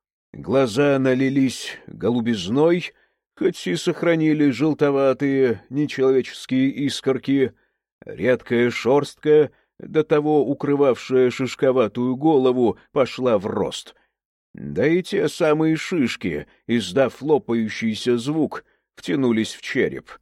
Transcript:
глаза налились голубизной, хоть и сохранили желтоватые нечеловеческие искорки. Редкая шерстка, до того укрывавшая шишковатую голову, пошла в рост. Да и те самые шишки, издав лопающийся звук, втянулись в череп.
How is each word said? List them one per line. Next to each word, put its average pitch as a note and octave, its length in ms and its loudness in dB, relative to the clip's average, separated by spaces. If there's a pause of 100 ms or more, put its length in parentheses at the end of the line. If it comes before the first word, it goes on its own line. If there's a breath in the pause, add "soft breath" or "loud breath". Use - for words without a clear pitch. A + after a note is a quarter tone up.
(340)
глаза C3 680 0
налились C3 760 0 (100)
голубизной, A#2+ 1040 0 (460)
хоть - 300 -2
и F3+ 80 -2
сохранили D#3 760 0
желтоватые C3+ 1200 0
нечеловеческие C3 1000 0
искорки. C3 840 -2 (520)
Редкая A#2+ 640 0
шерстка, D3 840 2 (280)
до - 240 -2
того D3+ 420 2
укрывавшая C3+ 840 2
шишковатую B2 840 0
голову, B2+ 600 2 (140)
пошла B2 460 0
в F#2+ 80 -2
рост. G#2 500 -6 (580)
Да D2 340 -4
и E3+ 140 0
те F#3+ 280 -2
самые D#3+ 480 0
шишки, A2 720 -4 (200 soft breath)
издав A2 540 -2
лопающийся A#2 960 -2
звук, C#3+ 480 -4 (300)
втянулись B2 580 -2
в - 80 -20
череп. D2+ 500 -4 (100)